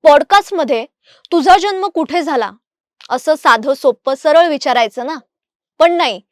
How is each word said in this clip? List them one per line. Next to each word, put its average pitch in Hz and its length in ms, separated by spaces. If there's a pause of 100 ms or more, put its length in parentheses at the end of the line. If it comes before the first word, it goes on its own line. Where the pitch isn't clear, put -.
पॉडकास्टमध्ये 294 840 (460)
"तुझा 339 260
जन्म 381 280
कुठे 330 360
झाला?" 247 280 (600)
असं 311 240
साधं 240 400
सोपं 269 400
सरळ 311 320
विचारायचं 247 600
ना, 311 80 (640)
पण 339 140
नाही 262 280 (120)